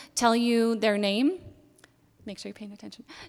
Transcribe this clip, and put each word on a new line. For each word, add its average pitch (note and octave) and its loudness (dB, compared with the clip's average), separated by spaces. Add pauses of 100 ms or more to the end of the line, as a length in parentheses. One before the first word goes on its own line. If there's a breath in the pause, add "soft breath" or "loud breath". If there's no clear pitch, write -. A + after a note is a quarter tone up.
(140 loud breath)
tell A#3 4
you A#3 2
their G#3 2
name. G#3 0 (840)
Make G3 -12
sure G3+ -12
you're G3+ -14
paying G#3 -16
attention. G#3 -18 (240 loud breath)